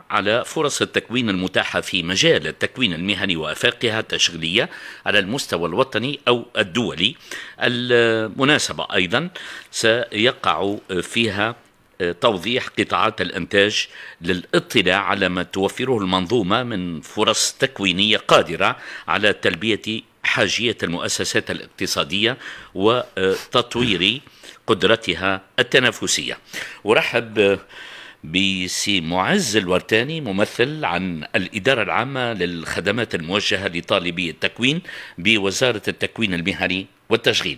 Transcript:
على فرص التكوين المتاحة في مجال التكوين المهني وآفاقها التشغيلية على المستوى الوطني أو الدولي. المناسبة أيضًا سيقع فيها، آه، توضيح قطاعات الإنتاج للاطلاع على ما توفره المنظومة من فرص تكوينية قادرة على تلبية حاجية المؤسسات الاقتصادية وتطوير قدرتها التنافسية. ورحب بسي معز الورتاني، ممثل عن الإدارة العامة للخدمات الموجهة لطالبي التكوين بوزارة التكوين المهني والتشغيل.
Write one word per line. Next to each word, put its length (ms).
على 360
فرص 360
التكوين 480
المتاحة 520
في 220
مجال 440
التكوين 460
المهني 420
وآفاقها 640
التشغيلية 720
على 140
المستوى 500
الوطني 580
أو 180
الدولي. 580
المناسبة 1300
أيضًا 360
سيقع 1040
فيها، 540
آه، 100
توضيح 560
قطاعات 420
الإنتاج 680
للاطلاع 840
على 260
ما 140
توفره 540
المنظومة 680
من 380
فرص 580
تكوينية 580
قادرة 600
على 260
تلبية 680
حاجية 600
المؤسسات 680
الاقتصادية 840
وتطوير 1500
قدرتها 720
التنافسية. 800
ورحب 760
بسي 800
معز 560
الورتاني، 640
ممثل 640
عن 380
الإدارة 460
العامة 520
للخدمات 840
الموجهة 520
لطالبي 640
التكوين 520
بوزارة 720
التكوين 460
المهني 540
والتشغيل. 480